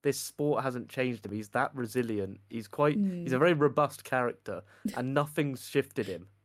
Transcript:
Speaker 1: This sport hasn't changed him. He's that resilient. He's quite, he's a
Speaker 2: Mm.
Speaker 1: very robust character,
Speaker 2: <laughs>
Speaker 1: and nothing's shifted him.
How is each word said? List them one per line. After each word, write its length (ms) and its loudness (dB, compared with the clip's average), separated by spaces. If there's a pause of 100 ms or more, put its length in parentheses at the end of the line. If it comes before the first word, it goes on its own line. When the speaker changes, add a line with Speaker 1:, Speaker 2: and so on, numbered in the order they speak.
Speaker 1:
This 160 0
sport 440 0
hasn't 260 -4
changed 380 -2
him. 40 -6
He's 180 -6
that 260 0
resilient. 720 -2
He's 180 -8
quite, 300 2
he's 360 -2
a 20 2
Speaker 2:
Mm. 40 2
Speaker 1:
very 140 6
robust 500 2
character, 600 -2 (200)
Speaker 2:
<laughs> 140 -4
Speaker 1:
and 160 -2
nothing's 560 -2
shifted 380 -2
him. 200 -10 (180)